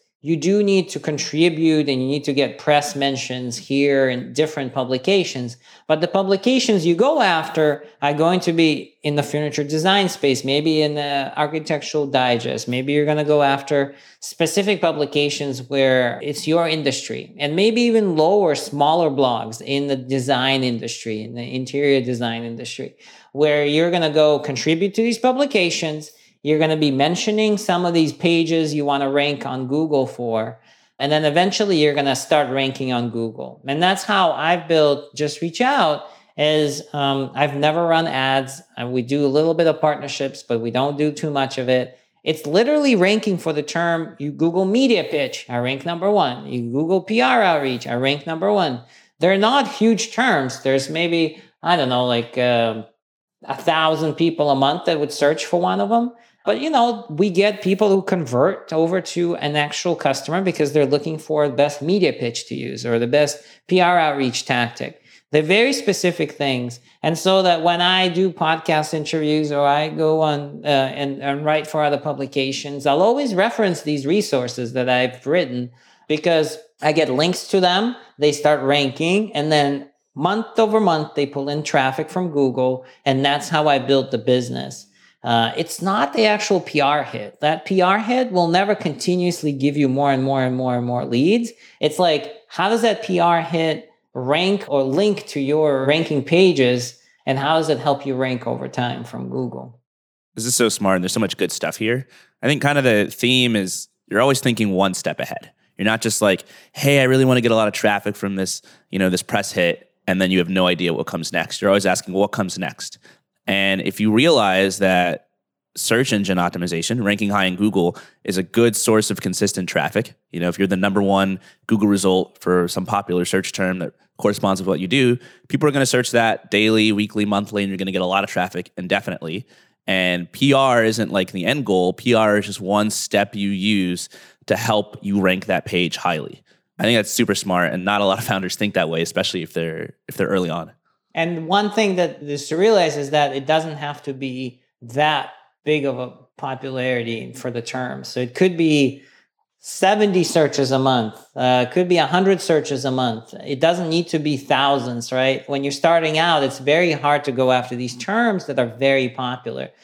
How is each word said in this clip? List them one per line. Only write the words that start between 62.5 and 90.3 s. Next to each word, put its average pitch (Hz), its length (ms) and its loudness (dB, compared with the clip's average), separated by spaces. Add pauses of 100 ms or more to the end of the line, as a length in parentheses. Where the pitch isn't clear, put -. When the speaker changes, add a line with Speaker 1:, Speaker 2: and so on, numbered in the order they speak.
Speaker 1:
use 120 300 -8
or 117 140 2
the 120 80 0
best 147 360 0 (240)
P 180 140 4
R 175 180 4
outreach 139 460 0
tactic. - 560 -4 (300)
They're 156 120 4
very 220 300 4
specific 180 580 -2
things. 123 480 -4 (240)
And 160 140 0
so 190 260 2
that 170 180 2
when 175 200 2
I 185 260 2
do 180 240 0
podcast 160 640 0
interviews 151 580 -2
or 143 160 2
I 151 220 2
go 156 320 0
on, 143 420 -2
uh, 147 40 -4
and, 139 540 -2
and 143 220 -4
write 151 240 0
for 151 160 -2
other 143 140 2
publications, 139 880 -6
I'll 147 160 4
always 240 340 2
reference 180 460 0
these 143 260 -4
resources 131 640 -2
that 127 160 -2
I've 127 400 0
written 123 420 -2 (380)
because 156 500 0 (240)
I 151 120 2
get 151 160 2
links 160 400 0
to 196 100 2
them. 190 360 2 (240)
They 147 120 4
start 143 300 2
ranking, 147 720 0
and 151 180 -2
then 143 380 0 (260)
month 190 420 -2
over 220 220 2
month, 160 360 0
they 143 100 0
pull 139 240 -6
in 147 120 -4
traffic 147 480 0
from 180 220 -4
Google, 127 540 0 (180)
and 135 200 2
that's 139 260 0
how 151 180 2
I 139 120 4
built 135 320 2
the 123 60 0
business. 123 680 -2 (380)
Uh, 117 340 2
it's 165 240 -6
not 208 320 0
the 226 120 2
actual 208 360 2
P - 180 -4
R 143 240 2
hit. 107 380 -12
That 151 240 0
P 190 160 0
R 190 180 4
hit 247 320 -2
will 175 160 2
never 196 280 2
continuously 175 760 -2
give 139 240 -2
you 143 140 2
more 139 220 2
and 131 120 0
more 135 200 0